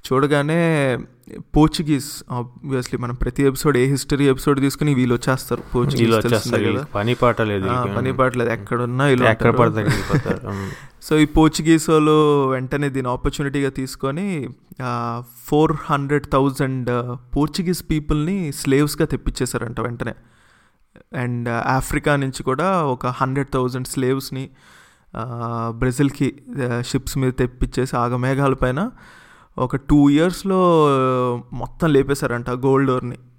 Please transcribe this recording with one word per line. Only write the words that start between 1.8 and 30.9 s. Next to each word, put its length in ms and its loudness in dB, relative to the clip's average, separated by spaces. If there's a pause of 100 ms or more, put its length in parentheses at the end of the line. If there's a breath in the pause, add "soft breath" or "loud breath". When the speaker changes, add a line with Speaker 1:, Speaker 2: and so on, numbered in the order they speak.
Speaker 1:
obviously 600 -6
మనం 140 -6
ప్రతి 280 -2
ఎపిసోడ్, 340 2
ఏ 100 4
హిస్టరీ 420 0
ఎపిసోడ్ 320 0
తీసుకుని 340 0
వీళ్ళు 200 2
వచ్చేస్తారు, 460 -4
పోర్చుగీస్ 400 -2
Speaker 2:
వీళ్ళు 120 4
Speaker 1:
తెలిసిందే 240 2
Speaker 2:
వచ్చేస్తారు, 260 0
Speaker 1:
కదా. 80 0
Speaker 2:
వీళ్ళకి 220 -4
పని 220 0
పాట 280 2
లేదు, 260 -2
Speaker 1:
ఆ, 120 -2
Speaker 2:
వీళ్ళకి. 160 -4
Speaker 1:
పని 160 -2
పాట 240 0
లేదు, 140 0
ఎక్కడున్నా 540 -2
వీళ్ళు 200 4
Speaker 2:
ఎక్కడ 260 4
Speaker 1:
ఉంటారు. 200 4
Speaker 2:
పడితే 100 -2
అక్కడ 120 0
వెళ్ళిపోతారు. 560 -2
మ్మ్. 260 -6
Speaker 1:
<laughs> 360 -12
So, 60 4
ఈ 80 8
పోర్చుగీస్ 680 4
వాళ్ళు 580 4
వెంటనే 400 -2
దీని 200 -4
ఆపర్చునిటీగా 600 -2
తీసుకొని, 800 -6 (340)
ఆ, 400 -6 (240)
ఫోర్ 260 4 (180)
హండ్రెడ్ 420 0
థౌజండ్, 580 0
ఆ, 260 -4 (200)
పోర్చుగీస్ 540 -2
పీపుల్ని 640 -2
స్లేవ్స్‌గా 540 2
తెప్పించేశారంట 760 -4
వెంటనే. 340 -6 (1080 soft breath)
And, 240 -4
ఆ, 280 0
ఆఫ్రికా 400 0
నుంచి 260 -4
కూడా 420 0
ఒక 220 -2
హండ్రెడ్ 420 -2
థౌజండ్ 380 -2
స్లేవ్స్‌ని, 640 -4 (680 soft breath)
ఆ, 600 -6
బ్రెజిల్కి, 580 0 (160)
ఆ, 320 -4
ships 360 -4
మీద 200 0
తెప్పించేసి, 580 -2
ఆగమేఘాల 580 0
పైన 360 -2 (680 loud breath)
ఒక 180 -2
టూ 340 6
ఇయర్స్‌లో 760 4 (680)